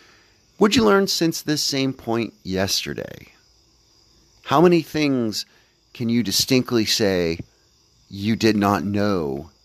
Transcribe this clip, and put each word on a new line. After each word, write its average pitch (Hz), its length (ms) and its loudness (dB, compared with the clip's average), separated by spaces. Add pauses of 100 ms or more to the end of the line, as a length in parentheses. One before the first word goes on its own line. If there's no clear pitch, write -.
(580)
what'd 302 180 4
you 226 80 4
learn 196 220 4
since 165 360 -2
this 151 200 -2
same 135 300 -2
point 113 500 -4
yesterday? 92 840 -6 (1160)
How 143 180 2
many 175 220 6
things 135 600 -2 (500)
can 117 140 -6
you 117 140 0
distinctly 120 640 0
say 90 540 0 (680)
you 101 280 -2
did 107 200 2
not 101 280 2
know 90 640 -2 (140)